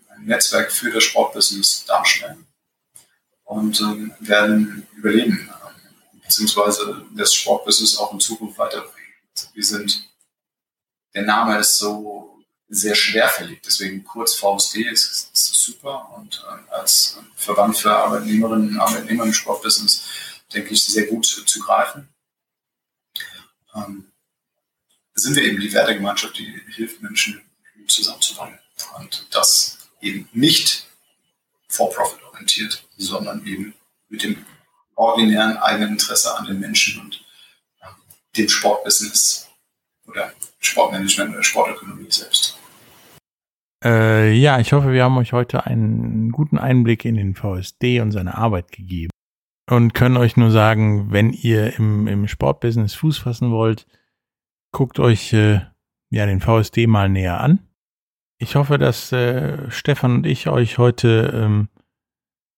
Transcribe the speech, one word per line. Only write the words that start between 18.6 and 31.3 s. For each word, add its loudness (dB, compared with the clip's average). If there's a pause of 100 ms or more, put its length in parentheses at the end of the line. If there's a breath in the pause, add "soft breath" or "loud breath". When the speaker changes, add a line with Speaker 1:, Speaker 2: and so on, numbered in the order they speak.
Speaker 1:
und -2
Arbeitnehmer -2
im 0
Sportbusiness, -2 (500 loud breath)
denke -6
ich, 2
sehr 0
gut -2
zu, -4
zu -2
greifen. -2 (1700 loud breath)
Ähm, -14 (1040)
sind 0
wir 4
eben 0
die -6
Wertegemeinschaft, -2
die -16
hilft, -12
Menschen -6 (460)
zusammenzubringen. -4 (380)
Und -14
das 0 (220)
eben -8
nicht 0 (800)